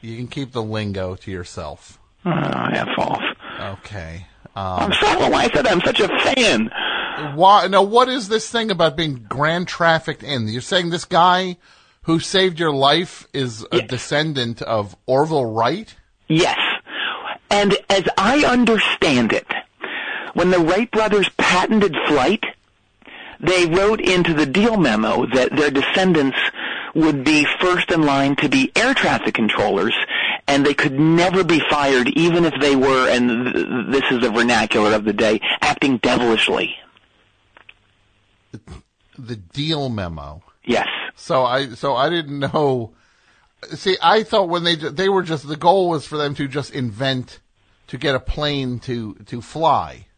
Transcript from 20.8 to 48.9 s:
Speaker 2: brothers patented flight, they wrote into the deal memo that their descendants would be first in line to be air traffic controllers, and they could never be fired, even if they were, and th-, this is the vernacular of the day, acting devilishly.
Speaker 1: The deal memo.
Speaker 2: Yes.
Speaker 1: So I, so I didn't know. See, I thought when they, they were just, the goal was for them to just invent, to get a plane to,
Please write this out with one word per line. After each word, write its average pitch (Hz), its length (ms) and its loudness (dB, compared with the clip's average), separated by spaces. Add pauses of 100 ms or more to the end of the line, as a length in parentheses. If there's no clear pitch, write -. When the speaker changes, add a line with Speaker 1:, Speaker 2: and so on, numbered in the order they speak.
Speaker 2:
brothers 208 460 2
patented 185 580 2 (120)
flight, 147 360 2 (1000)
they 175 260 2
wrote 196 340 2
into 180 340 2
the 147 120 2
deal 208 300 2
memo 113 580 2
that 127 220 2
their 147 140 2
descendants 143 680 2 (560)
would 156 300 2
be 151 220 4 (140)
first 180 300 0
in 165 120 2
line 139 340 2
to 147 120 0
be 131 280 2
air 247 180 2
traffic 120 400 0
controllers, 104 600 0 (520)
and 139 180 2
they 143 100 2
could 135 240 -2
never 175 460 4
be 160 240 2
fired, 139 420 2
even 170 340 2
if 156 160 0
they 139 160 4
were, 131 340 4
and 123 420 0
th-, - 140 -2 (240)
this 131 200 0
is 123 100 2
the 120 100 2
vernacular 110 640 2
of 107 100 0
the 107 80 2
day, 107 280 2 (200)
acting 131 380 0
devilishly. 113 760 0 (2500)
Speaker 1:
The 120 180 -12
deal 139 520 -6
memo. 82 540 -8 (220)
Speaker 2:
Yes. 113 240 0 (280)
Speaker 1:
So 135 280 0
I, 131 260 0
so 131 240 -4
I 131 140 0
didn't 156 300 -4
know. 131 540 -2 (840)
See, 185 280 -2
I 208 200 4
thought 196 260 0
when 170 160 -2
they, 170 120 0
they 156 320 -2
were 190 140 2
just, 160 240 -6
the 147 100 -8
goal 175 340 2
was 160 160 -4
for 151 100 -10
them 147 200 -2
to 139 120 -4
just 131 240 -8
invent, 127 680 -6 (480)
to 135 100 -12
get 143 160 0
a 127 60 -2
plane 139 600 -4
to, 117 340 -8 (120)